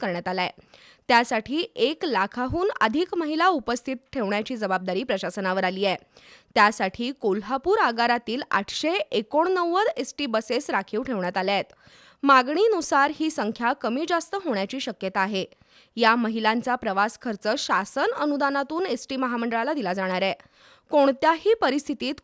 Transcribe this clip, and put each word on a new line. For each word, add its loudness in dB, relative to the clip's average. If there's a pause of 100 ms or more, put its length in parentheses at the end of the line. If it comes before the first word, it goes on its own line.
करण्यात -4
आलाय. -2 (580)
त्यासाठी 2
एक -2
लाखाहून -2 (100)
अधिक 0
महिला 0
उपस्थित -2 (160)
ठेवण्याची -4
जबाबदारी -2
प्रशासनावर -2
आली -2
आहे. 2 (580)
त्यासाठी 2
कोल्हापूर 0
आगारातील 0
आठशे -2 (200)
एकोणनव्वद 0 (100)
एसटी -6
बसेस -2
राखीव -4
ठेवण्यात -4
आल्या 0
आहेत. -2 (500)
मागणीनुसार 4
ही -2
संख्या -2
कमी -2
जास्त -2
होण्याची -2
शक्यता -4
आहे. 0 (520)
या 6
महिलांचा 0
प्रवास 0
खर्च -6 (100)
शासन 0
अनुदानातून -2
एसटी -6
महामंडळाला -2
दिला -2
जाणार -2
आहे. 2 (560)
कोणत्याही 4
परिस्थितीत -2